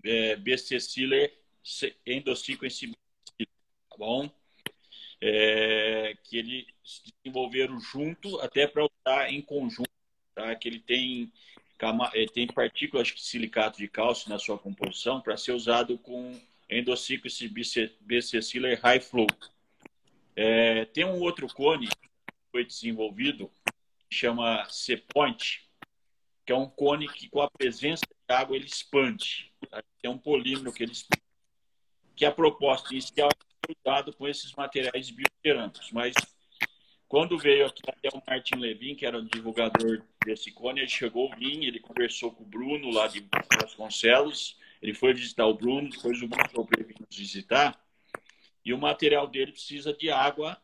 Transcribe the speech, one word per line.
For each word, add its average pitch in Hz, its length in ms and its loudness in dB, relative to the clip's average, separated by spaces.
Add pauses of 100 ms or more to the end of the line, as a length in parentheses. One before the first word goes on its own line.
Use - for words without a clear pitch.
é, 110 320 2
B 113 220 0
C 123 220 -4
Sealer 135 600 2 (240)
se-, - 400 -6
endociclo 131 600 -4
em 123 60 -6
si, 120 200 -10 (460)
tá - 580 -14
bom? 110 320 -2 (920)
É, 107 1040 2
que - 140 -8
eles 123 280 -6 (580)
desenvolveram 131 560 -2
junto 160 600 -6
até 139 280 2
pra 151 180 2
usar 135 460 0
em 143 100 -6
conjunto, 123 480 -4 (440)
tá? 110 220 -6
Que 117 120 -8
ele 117 120 -8
tem 123 520 -2 (460)
cama-, 113 360 -2
é, 110 120 2
tem 120 220 -2
partículas 120 600 -2
de - 140 -8
silicato 110 580 -2
de 101 80 -8
cálcio 113 420 0
na 104 80 -4
sua 104 220 -4
composição 120 600 -4
pra 110 160 -2
ser - 180 -4
usado 120 440 0
com 123 420 -12 (300)
endociclo 123 580 -2
esse 120 200 -10
B 110 160 -8
C, 110 360 -2
B 120 220 0
C 117 200 -2
Sealer 123 380 -2
High 123 220 6
Flow. 117 260 2 (1080)
É, 113 500 4
tem 156 180 -2
um 185 160 -2
outro 175 280 -2
cone 143 400 2
que - 220 -8 (420)
foi 123 120 -2
desenvolvido, 113 880 -4 (560)
que - 80 -8
chama 117 540 0
C-Point, - 960 -2 (800)
que - 60 -2
é 123 40 4
um 135 140 0
cone 143 400 0
que - 180 -14
com 143 140 0
a 143 80 2
presença 139 560 -2
de - 300 -2
água 135 200 2
ele 135 120 -6
expande, - 840 0 (160)
tá? 107 160 -14 (160)
Tem 123 120 -4
um 120 60 -6
polímero 135 540 0
que 117 120 -4
ele 117 80 -4
expande, - 320 -2 (920)
que - 80 2
a 147 80 6
proposta 139 640 2
inicial - 360 2
é - 440 -2 (120)
usado 143 280 0
com 139 140 -8
esses - 260 -8
materiais 131 560 -4
biocerâmicos, 123 840 0
mas 120 220 -2 (920)
quando 160 300 2
veio 143 280 6
aqui - 220 -6
até 135 280 -6
o 131 100 -10
Martin 131 300 -4
Levin, 123 400 -6
que 139 100 -6
era 120 120 -2
o 113 80 -6
divulgador 113 800 0 (200)
desse 110 280 -4
cone, 131 300 -4
ele 127 80 -2
chegou 123 440 -2
em 120 60 -18
mim, 143 260 -4
ele 117 140 -6
conversou 120 520 -2
com 113 120 -20
o 104 40 -20
Bruno 127 440 -6
lá 110 160 4
de 101 200 -8 (320)
Vasconcelos, 123 960 2 (240)
ele 107 120 -4
foi 127 200 4
visitar 120 340 2
o 110 60 6
Bruno, 131 360 0
depois 123 320 -4
o 120 60 -6
Bruno - 220 0
foi 113 160 -4
pra - 160 0
ele - 180 -12
nos - 180 -18
visitar, 101 600 0 (880)
e 117 100 -2
o 123 40 -2
material 147 500 4
dele 135 260 -2
precisa 143 400 -8
de 160 160 -4
água, 147 540 0